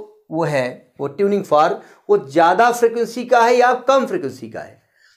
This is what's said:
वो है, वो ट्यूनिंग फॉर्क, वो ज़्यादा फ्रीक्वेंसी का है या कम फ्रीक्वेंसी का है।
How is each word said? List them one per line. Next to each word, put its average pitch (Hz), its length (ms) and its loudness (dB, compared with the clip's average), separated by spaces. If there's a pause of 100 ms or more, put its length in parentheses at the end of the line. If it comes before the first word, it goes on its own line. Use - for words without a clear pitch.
(300)
वो 160 140 -4
है, 127 560 -4
वो 139 80 -6
ट्यूनिंग 196 360 -2
फॉर्क, 156 380 2 (260)
वो 208 120 4
ज़्यादा 170 520 2
फ्रीक्वेंसी 226 520 -2
का 240 160 2
है 240 160 4
या 247 160 4 (160)
कम 269 180 2
फ्रीक्वेंसी 127 440 -8
का 90 100 -12
है। - 220 -20 (340)